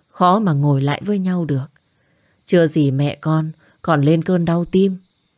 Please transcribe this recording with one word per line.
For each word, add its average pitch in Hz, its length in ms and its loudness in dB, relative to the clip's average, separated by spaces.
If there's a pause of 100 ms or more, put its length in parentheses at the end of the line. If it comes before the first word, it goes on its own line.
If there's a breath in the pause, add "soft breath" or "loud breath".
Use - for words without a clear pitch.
khó 180 320 2
mà 190 120 0
ngồi 143 300 0
lại 143 220 -2
với 202 140 -2
nhau 180 260 -2
được. 143 220 -4 (800)
Chưa 170 200 4
gì 151 240 0
mẹ 139 300 -2
con 156 300 -2 (320 soft breath)
còn 151 200 0
lên 165 220 2
cơn 180 200 0
đau 170 200 -2
tim. 190 340 0 (400)